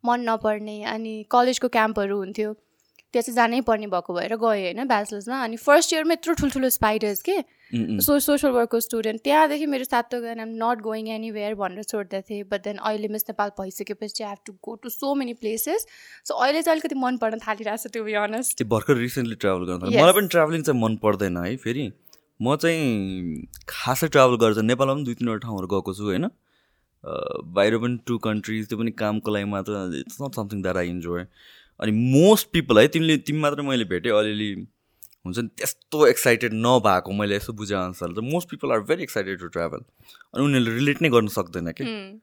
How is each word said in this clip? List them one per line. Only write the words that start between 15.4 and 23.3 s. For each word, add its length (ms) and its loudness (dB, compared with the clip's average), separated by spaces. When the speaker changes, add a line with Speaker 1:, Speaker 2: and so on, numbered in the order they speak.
Speaker 1:
So 60 -8
अहिले 300 2
चाहिँ 180 2
अलिकति 160 -4
मन 220 0
पर्न 220 -2
थालिरहेको 500 -6
छ, 20 -16
to 120 -6
be 240 -2
honest। 300 -4
Speaker 2:
त्यो 100 -2
भर्खर 260 4
रिसेन्टली 420 0
ट्राभल 300 0
गर्न 140 -4
थालेँ। 140 -2
Speaker 1:
Yes। 80 8
Speaker 2:
मलाई 120 8
पनि 140 2
ट्राभलिङ 340 2
चाहिँ 200 2
मन 140 2
पर्दैन 420 2
है। 200 -4
फेरि 360 -4
म 140 2
चाहिँ 920 -2